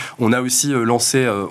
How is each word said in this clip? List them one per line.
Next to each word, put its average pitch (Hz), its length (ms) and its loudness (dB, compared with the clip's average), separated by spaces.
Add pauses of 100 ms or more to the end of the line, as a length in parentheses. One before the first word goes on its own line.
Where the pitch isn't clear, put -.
(180)
On 113 140 2
a 123 80 2
aussi, 127 320 -2
euh, 120 120 0
lancé, 120 400 0
euh, 101 260 0